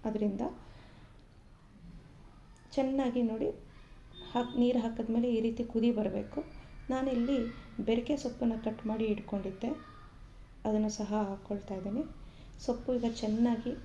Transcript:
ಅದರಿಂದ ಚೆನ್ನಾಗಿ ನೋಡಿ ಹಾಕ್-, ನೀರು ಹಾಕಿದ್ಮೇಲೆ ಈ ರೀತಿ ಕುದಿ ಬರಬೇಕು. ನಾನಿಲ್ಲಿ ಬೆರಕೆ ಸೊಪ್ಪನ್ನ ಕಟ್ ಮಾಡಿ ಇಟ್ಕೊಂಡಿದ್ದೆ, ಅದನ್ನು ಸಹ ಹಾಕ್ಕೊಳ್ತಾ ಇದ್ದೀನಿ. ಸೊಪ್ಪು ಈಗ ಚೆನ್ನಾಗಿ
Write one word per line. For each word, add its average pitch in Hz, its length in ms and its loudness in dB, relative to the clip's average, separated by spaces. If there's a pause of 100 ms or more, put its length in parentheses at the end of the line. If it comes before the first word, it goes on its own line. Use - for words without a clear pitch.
ಅದರಿಂದ 208 360 0 (2250)
ಚೆನ್ನಾಗಿ 262 520 2
ನೋಡಿ 220 260 2 (800)
ಹಾಕ್-, 240 280 0
ನೀರು 247 200 6
ಹಾಕಿದ್ಮೇಲೆ 233 540 2
ಈ 220 80 4
ರೀತಿ 233 220 2
ಕುದಿ 233 280 4
ಬರಬೇಕು. 214 520 0 (460)
ನಾನಿಲ್ಲಿ 262 480 2 (480)
ಬೆರಕೆ 233 320 4
ಸೊಪ್ಪನ್ನ 240 360 0 (100)
ಕಟ್ 220 220 -2
ಮಾಡಿ 220 180 0
ಇಟ್ಕೊಂಡಿದ್ದೆ, 208 680 -2 (960)
ಅದನ್ನು 214 240 4
ಸಹ 208 240 -2
ಹಾಕ್ಕೊಳ್ತಾ 202 640 -2
ಇದ್ದೀನಿ. 202 280 -2 (640)
ಸೊಪ್ಪು 247 280 0
ಈಗ 240 200 2
ಚೆನ್ನಾಗಿ 233 720 2